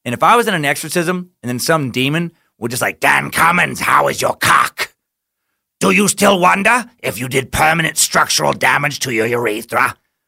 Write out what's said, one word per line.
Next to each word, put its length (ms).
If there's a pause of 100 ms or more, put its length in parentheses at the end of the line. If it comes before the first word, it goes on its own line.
And 120
if 80
I 120
was 120
in 80
an 100
exorcism 640 (140)
and 40
then 120
some 320
demon 400 (260)
would 140
just 100
like, 180
"Dan 300
Cummins, 520
how 260
is 120
your 160
cock? 600 (840)
Do 120
you 160
still 320
wonder 460 (180)
if 160
you 100
did 220
permanent 480
structural 540
damage 480
to 100
your 160
urethra? 680 (320)